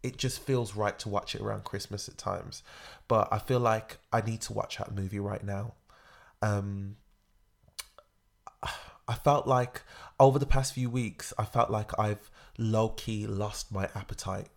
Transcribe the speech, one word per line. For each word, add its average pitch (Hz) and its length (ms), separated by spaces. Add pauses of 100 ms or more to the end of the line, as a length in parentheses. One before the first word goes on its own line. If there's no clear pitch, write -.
it 127 140
just - 240
feels 117 340
right 104 240
to 110 100
watch 98 240
it 107 80
around 104 220
Christmas - 460
at - 80
times. 92 440 (460)
But 110 240
I 107 80
feel 123 220
like 110 360 (140)
I 117 100
need 110 200
to 110 120
watch - 240
that - 160
movie 98 260
right 101 240
now. 101 300 (680)
Um, 101 560 (2000)
I 117 80
felt 143 320
like 127 340 (380)
over 135 180
the 139 80
past 135 280
few 123 160
weeks, 120 500
I 110 60
felt 117 260
like 107 260
I've 107 320 (280)
low-key 110 720
lost 104 440
my 98 140 (100)
appetite. 95 600